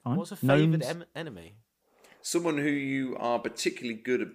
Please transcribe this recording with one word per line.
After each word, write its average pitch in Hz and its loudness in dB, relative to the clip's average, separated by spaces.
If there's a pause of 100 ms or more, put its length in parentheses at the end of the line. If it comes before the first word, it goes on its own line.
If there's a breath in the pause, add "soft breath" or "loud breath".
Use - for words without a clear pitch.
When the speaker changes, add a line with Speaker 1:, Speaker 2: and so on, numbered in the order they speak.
Speaker 1:
fine. 123 0
Speaker 2:
What's 175 -4
a 196 -12
favoured 151 4
Speaker 1:
Gnomes. 123 -4
Speaker 2:
em-, 170 -6 (100)
enemy? 101 -12 (680 soft breath)
Speaker 3:
Someone 170 0
who 147 2
you 135 -2
are 120 2
particularly 120 -4
good 123 2
at 104 -2